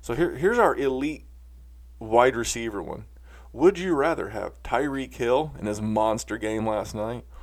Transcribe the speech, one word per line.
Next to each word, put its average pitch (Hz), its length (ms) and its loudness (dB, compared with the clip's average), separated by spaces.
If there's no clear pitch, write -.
So 120 120 -6
here, 156 220 -2
here's 202 220 0
our 180 180 4
elite 135 480 -2
wide 117 380 6
receiver 113 460 -4
one. 78 240 -10
Would 170 240 6
you 180 160 0
rather 143 340 0
have 98 340 -8
Tyreek 135 520 -2
Hill 135 440 2
in - 60 -10
his 107 160 -4
monster 110 560 0
game 110 300 -4
last 98 280 -4
night 113 300 -8